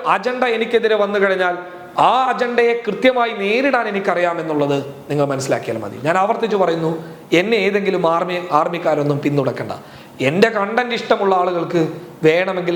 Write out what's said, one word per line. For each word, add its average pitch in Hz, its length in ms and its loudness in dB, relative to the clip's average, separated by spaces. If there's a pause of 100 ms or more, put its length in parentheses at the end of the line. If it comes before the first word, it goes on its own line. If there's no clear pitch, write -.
(140)
അജണ്ട 247 280 -2 (140)
എനിക്കെതിരെ 220 460 2
വന്നു 202 200 0
കഴിഞ്ഞാൽ 185 320 2 (540)
ആ - 20 6 (220)
അജണ്ടയെ 240 420 0 (100)
കൃത്യമായി 240 560 2
നേരിടാൻ 240 520 0
എനിക്കറിയാമെന്നുള്ളത് 170 840 0 (320)
നിങ്ങൾ 143 240 0
മനസ്സിലാക്കിയാൽ 120 520 -2
മതി. 104 120 -10 (100)
ഞാൻ 170 160 2
ആവർത്തിച്ച് 214 400 0
പറയുന്നു, 165 300 0 (480)
എന്നെ 214 260 2
ഏതെങ്കിലും 190 460 0
ആർമി, 180 240 -2 (220)
ആർമിക്കാരൊന്നും 156 680 0
പിന്തുണക്കണ്ട. 127 480 -2 (560)
എൻ്റെ 196 200 4 (100)
കണ്ടന്റ് 233 400 -2
ഇഷ്ടമുള്ള 202 420 2
ആളുകൾക്ക് 170 420 0 (460)
വേണമെങ്കിൽ 175 480 0